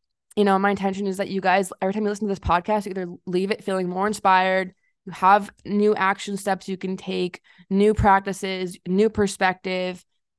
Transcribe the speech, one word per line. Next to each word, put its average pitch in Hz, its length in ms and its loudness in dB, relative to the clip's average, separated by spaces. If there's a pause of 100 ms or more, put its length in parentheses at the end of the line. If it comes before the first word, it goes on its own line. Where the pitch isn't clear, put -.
(340)
you 208 80 2
know, 196 160 4
my 202 120 2
intention 196 360 -2
is 190 120 -4
that 202 100 -4
you 190 120 -4
guys, 185 400 2
every 190 120 -2
time 214 100 -4
you 202 60 0
listen 208 180 -4
to 196 60 -2
this 185 80 -6
podcast, 196 460 0
you 196 40 -8
either 185 160 -8 (200)
leave 185 260 -2
it - 100 -6
feeling 185 260 -2
more 185 200 -2
inspired, 185 640 2 (320)
you 185 60 -14
have 202 400 4 (120)
new 208 300 2
action 196 420 -2
steps 190 320 -4
you 190 80 -6
can 185 200 -6
take, 185 440 -6 (300)
new 202 240 4
practices, 190 840 0 (120)
new 202 200 4
perspective 185 960 -2 (340)